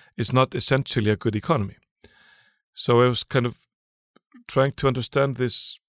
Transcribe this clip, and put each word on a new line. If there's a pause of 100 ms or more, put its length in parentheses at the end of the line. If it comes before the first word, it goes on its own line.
(160)
is
not
essentially
a
good
economy. (960)
So
I
was
kind
of (880)
trying
to
understand
this (100)